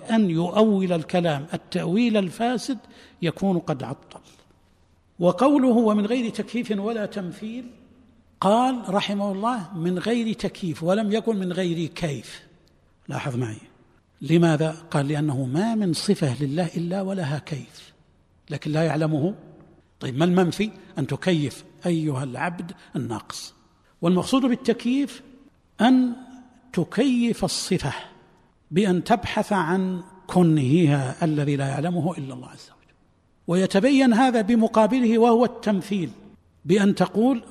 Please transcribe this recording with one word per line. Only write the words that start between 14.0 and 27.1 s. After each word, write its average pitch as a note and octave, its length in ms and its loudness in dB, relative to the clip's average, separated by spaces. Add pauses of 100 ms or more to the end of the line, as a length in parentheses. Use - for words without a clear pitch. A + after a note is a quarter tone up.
لماذا؟ D#3+ 540 2 (160)
قال: C#3+ 160 0
"لأنه D3 380 -2
ما F#3 300 -2
من G3 180 0
صفة C#3+ 500 0
لله D#3+ 340 -2
إلا E3+ 240 -4
ولها F3+ 380 -4
كيف، - 540 -14 (560)
لكن D3+ 220 -6
لا D#3 120 0
يعلمه". D#3 520 0 (640)
طيب، C3 180 -8
ما D#3+ 80 2
المنفي؟ F3+ 440 2 (280)
أن C#3 100 -4
تكيف D3 560 -2 (220)
أيها D#3 380 -2
العبد E3 480 -8 (240)
الناقص. A2+ 580 -10 (480)
والمقصود F3+ 400 2
بالتكييف B3 800 -2 (600)
أن B3+ 320 6 (600)
تكيف A#3 680 0